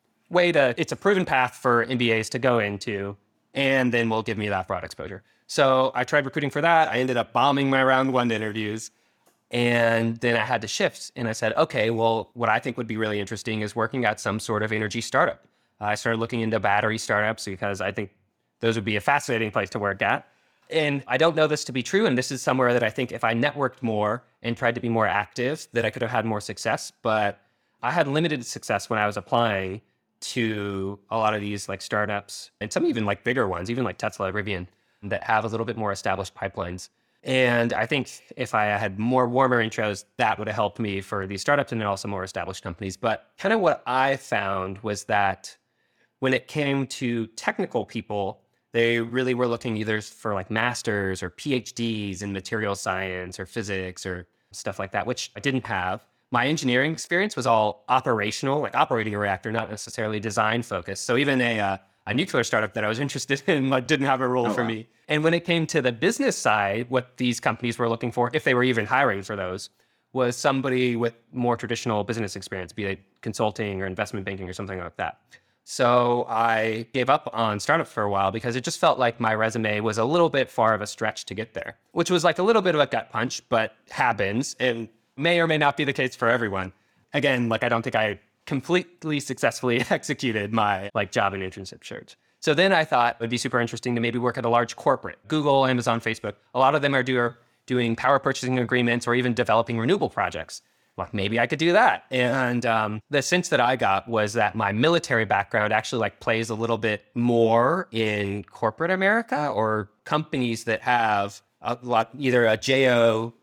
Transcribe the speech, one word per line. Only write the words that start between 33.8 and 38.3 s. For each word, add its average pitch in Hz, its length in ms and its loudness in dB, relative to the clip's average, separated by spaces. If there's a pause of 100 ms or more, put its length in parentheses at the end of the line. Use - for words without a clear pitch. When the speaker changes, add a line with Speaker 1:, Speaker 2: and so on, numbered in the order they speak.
Speaker 1:
like, 92 140 -4
Tesla, 101 340 -4
Rivian, 98 340 -4 (360)
that 101 200 -4
have 110 220 2
a 113 40 -2
little 110 180 -4
bit 113 100 -6
more 104 160 -2
established 98 420 -4
pipelines. 92 540 -8 (380)
And 120 460 4
I 110 140 0
think 139 240 -2 (260)